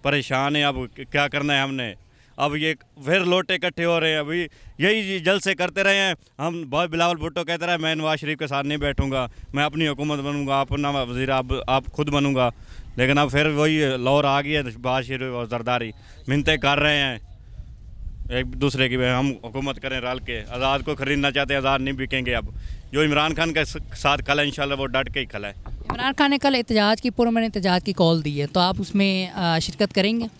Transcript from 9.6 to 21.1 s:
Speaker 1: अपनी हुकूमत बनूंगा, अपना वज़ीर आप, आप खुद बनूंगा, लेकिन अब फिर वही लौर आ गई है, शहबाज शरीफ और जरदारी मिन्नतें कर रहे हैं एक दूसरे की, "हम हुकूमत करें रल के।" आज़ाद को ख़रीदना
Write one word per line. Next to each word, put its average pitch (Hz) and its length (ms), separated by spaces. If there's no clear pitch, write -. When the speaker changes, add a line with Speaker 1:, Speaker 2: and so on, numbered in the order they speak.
Speaker 1:
अपनी 151 220
हुकूमत 147 340
बनूंगा, 139 420
अपना 143 280
वज़ीर 131 420
आप, 131 380
आप 131 180
खुद 147 220
बनूंगा, 139 440
लेकिन 131 200
अब 147 120
फिर 147 180
वही 151 500
लौर 139 280
आ 139 160
गई 143 100
है, 139 200
शहबाज 123 360
शरीफ 131 140
और 123 260
जरदारी 120 460
मिन्नतें 147 300
कर 143 180
रहे 147 200
हैं 131 300
एक 127 140
दूसरे 131 440
की, 127 60
"हम 127 480
हुकूमत 135 360
करें 131 200
रल 127 200
के।" 117 220
आज़ाद 131 400
को 147 140
ख़रीदना 139 360